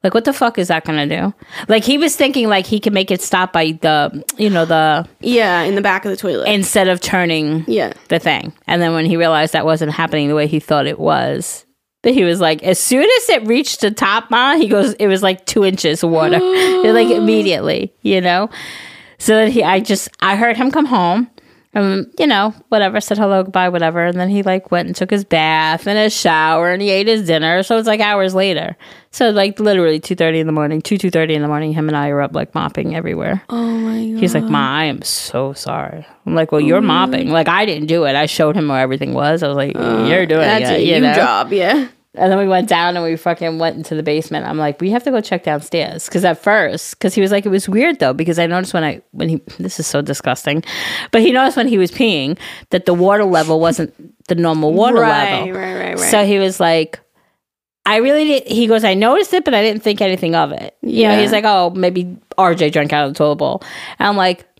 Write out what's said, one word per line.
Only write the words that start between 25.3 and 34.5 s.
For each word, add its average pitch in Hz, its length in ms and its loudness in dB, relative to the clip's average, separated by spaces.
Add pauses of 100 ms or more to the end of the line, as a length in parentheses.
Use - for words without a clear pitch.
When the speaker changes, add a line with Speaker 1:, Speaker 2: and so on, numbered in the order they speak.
Speaker 1:
and 202 120 0
his 214 160 2
shower 170 560 2
and 185 120 -2
he 202 80 0
ate 196 160 2
his 220 200 0
dinner. 165 360 2
So 226 160 0
it's, 220 80 -2
like, 214 140 0
hours 202 340 0
later. 185 420 -2 (340)
So, 240 200 0
like, 202 280 0
literally 185 420 2
two 185 140 -6
thirty 165 260 2
in 160 60 -2
the 160 60 -2
morning, 156 300 -2
two, 208 160 -2
two 190 100 -2
thirty 160 260 0
in 151 60 0
the 147 80 -2
morning, 151 240 -2
him 156 160 -2
and 151 80 0
I 143 120 -2
are 143 120 0
up, 143 140 -4
like, - 200 -6
mopping 156 400 -4
everywhere. 170 540 -4
Speaker 2:
Oh, 233 80 -8
my 226 560 -4
God. 226 80 -6
Speaker 1:
He's 185 140 0
like, 226 100 0
"Ma, 143 360 -2